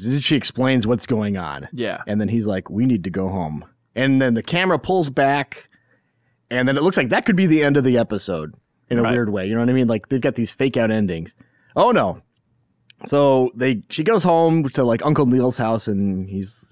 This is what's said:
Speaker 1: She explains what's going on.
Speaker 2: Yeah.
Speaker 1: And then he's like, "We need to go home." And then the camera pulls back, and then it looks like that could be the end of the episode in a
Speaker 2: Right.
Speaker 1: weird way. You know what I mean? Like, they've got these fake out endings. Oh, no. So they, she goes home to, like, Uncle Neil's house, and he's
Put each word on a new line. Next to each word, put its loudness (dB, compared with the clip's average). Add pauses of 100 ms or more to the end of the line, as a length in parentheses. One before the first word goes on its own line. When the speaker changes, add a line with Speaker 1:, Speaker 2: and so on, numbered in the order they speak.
(200)
Speaker 1:
She 0
explains 0
what's 0
going -2
on. -8
Speaker 2:
Yeah. -6
Speaker 1:
And -2
then -2
he's -2
like, -4
"We 0
need 0
to -6
go -4
home." -6 (300)
And 2
then 2
the -2
camera 0
pulls -2
back, -2 (840)
and 0
then 2
it 0
looks 2
like 0
that 0
could 2
be 4
the 4
end 4
of 4
the 4
episode -4 (340)
in 0
a 2
Speaker 2:
Right. 2
Speaker 1:
weird 0
way. -2
You -2
know 0
what 2
I 2
mean? 2
Like, -2
they've -2
got -2
these -2
fake -2
out 0
endings. -2 (420)
Oh, 4
no. 0 (840)
So 2
they, -2
she -6
goes 2
home 2
to, 0
like, 0
Uncle 2
Neil's 2
house, -2
and -2
he's -10